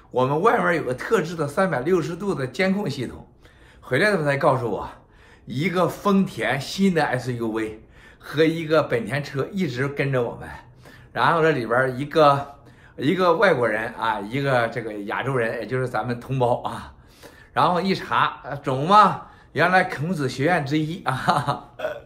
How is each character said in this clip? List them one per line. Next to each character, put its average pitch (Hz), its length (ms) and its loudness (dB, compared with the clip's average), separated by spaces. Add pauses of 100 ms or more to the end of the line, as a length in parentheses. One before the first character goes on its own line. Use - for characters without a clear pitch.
我 123 160 2
们 147 160 0
外 233 220 4
面 175 140 2
有 135 80 -4
个 127 80 -2
特 196 280 0
制 165 140 -6
的 160 100 -2
三 190 240 0
百 131 120 -2
六 170 200 2
十 160 140 -4
度 185 180 -4
的 139 140 -4
监 190 240 0
控 196 180 -2
系 123 160 -6
统， 78 220 -14 (540)
回 131 180 0
来 208 100 4
他 202 60 0
们 156 100 0
才 139 120 0
告 139 180 4
诉 120 160 -2
我， 80 180 -6 (540)
一 139 260 -2
个 175 160 2
丰 196 400 2
田 123 360 -2
新 190 320 2
的 156 100 4
S 123 300 -2
U 113 180 -4
V 110 320 -4 (380)
和 147 220 0
一 160 220 0
个 151 180 4
本 117 220 -2
田 135 180 -4
车 135 260 -6
一 190 160 -2
直 135 220 -2
跟 139 240 -2
着 127 100 2
我 113 140 -4
们， 80 120 -14 (680)
然 131 200 2
后 170 80 2
这 156 100 4
里 127 140 0
边 117 140 2
儿 131 100 2
一 127 140 -4
个， 147 520 2 (420)
一 147 180 2
个 180 180 4
外 190 200 4
国 123 120 0
人 110 280 -2
啊， 110 260 -2
一 110 220 -4
个 127 260 2
这 113 140 -6
个 107 120 -8 (100)
亚 104 200 -4
洲 135 120 -2
人， 117 260 -2
也 104 40 -6
就 127 140 -4
是 127 80 -2
咱 117 180 -4
们 120 140 -6
同 135 180 -6
胞 123 260 2
啊， 107 300 -8 (600)
然 156 200 2
后 175 60 0
一 185 160 0
查， 131 480 -2
呃， 139 140 -10
懂 139 280 -2
吗？ 190 360 6 (320)
原 165 180 2
来 185 140 4
孔 170 280 -4
子 143 140 -2
学 127 160 -4
院 160 220 2
之 143 120 0
一 156 280 -4
啊， 135 640 -2 (360)